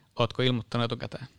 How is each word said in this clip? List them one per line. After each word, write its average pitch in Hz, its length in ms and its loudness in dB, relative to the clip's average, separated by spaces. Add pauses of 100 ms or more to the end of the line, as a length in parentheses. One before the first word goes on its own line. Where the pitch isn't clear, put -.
(200)
Ootko 120 220 2
ilmoittanut 120 440 2
etukäteen? 120 420 -6 (100)